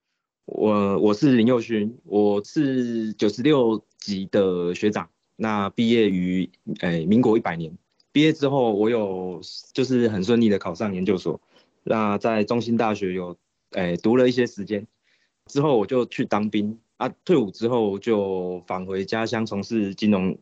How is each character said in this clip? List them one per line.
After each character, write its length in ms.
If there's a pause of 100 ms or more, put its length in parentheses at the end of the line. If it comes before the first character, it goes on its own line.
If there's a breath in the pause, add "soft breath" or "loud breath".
(460)
我， 540
我 140
是 220
林 100
佑 140
勋， 460
我 400
是 680
九 140
十 140
六 420 (160)
级 280
的 460
学 160
长， 200 (260)
那 360
毕 180
业 200
于， 400 (300)
诶， 260
民 160
国 160
一 40
百 160
年。 200 (360)
毕 80
业 100
之 160
后， 260
我 160
有， 520 (320)
就 100
是 240
很 160
顺 160
利 80
的 100
考 160
上 220
研 100
究 120
所， 240 (420 soft breath)
那 340
在 280
中 160
兴 160
大 160
学 200
有， 220 (360)
诶， 260
读 180
了 120
一 40
些 160
时 160
间， 240 (580)
之 160
后 160
我 80
就 200
去 200
当 240
兵， 300 (160)
啊， 140 (160)
退 120
伍 140
之 160
后 320
就 680
返 200
回 200
家 200
乡 200
从 160
事 320
金 160
融， 320